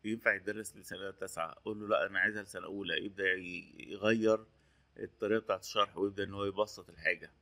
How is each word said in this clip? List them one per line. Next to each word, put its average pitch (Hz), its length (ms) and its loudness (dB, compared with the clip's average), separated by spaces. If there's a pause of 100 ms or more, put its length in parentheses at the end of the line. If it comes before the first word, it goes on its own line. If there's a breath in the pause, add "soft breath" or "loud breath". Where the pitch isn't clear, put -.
ينفع 110 300 2
يدرس 104 420 -6
لسنة 98 340 -10
تاسعة. 82 440 -6 (100)
قول 107 160 -6
له: 104 80 -8
"لا، 92 180 4
أنا 98 140 -2
عايزها 107 220 0
لسنة 92 220 -12
أولى"، 90 400 -2
يبدأ 95 300 0
ي-، 90 440 -8
يغير 110 680 4 (500 soft breath)
الطريقة 107 440 0
بتاعة 95 180 0
الشرح، 101 400 0
ويبدأ 101 260 0
إن 98 100 -8
هو 101 100 -2
يبسط 98 460 0
الحاجة. 85 520 -2